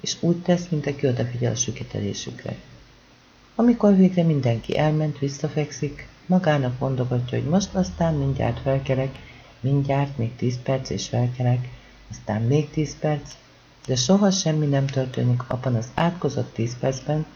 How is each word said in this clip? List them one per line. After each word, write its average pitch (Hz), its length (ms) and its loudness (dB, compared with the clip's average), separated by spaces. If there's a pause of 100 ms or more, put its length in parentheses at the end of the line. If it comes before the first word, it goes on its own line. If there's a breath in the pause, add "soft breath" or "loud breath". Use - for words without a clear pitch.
és - 200 -6
úgy 170 160 2
tesz, 175 320 0
mint 151 180 -2
aki 143 200 -2
odafigyel 120 460 0
a 113 40 -4
süketelésükre. - 1000 -6 (960)
Amikor 233 420 6
végre 185 260 6
mindenki 123 560 2
elment, 151 400 0
visszafekszik, 143 920 -4 (180)
magának 151 520 2
mondogatja, 127 600 -2
hogy 123 100 -2
most 190 260 0
aztán 170 400 0
mindjárt 127 460 0
felkelek, 135 580 0 (420 loud breath)
mindjárt 139 580 0
még 113 180 -4
tíz 123 260 -2
perc 135 280 -2
és - 180 -4
felkelek, 123 600 0 (420 loud breath)
aztán 107 320 -4
még 143 280 2
tíz 151 280 -4
perc, 151 340 -4 (540)
de 131 100 0
soha 196 340 4
semmi 156 360 2
nem 139 200 2
történik 123 640 0
abban 127 240 -2
az 113 200 -2
átkozott 156 600 -2
tíz 117 240 -4
percben 143 580 -2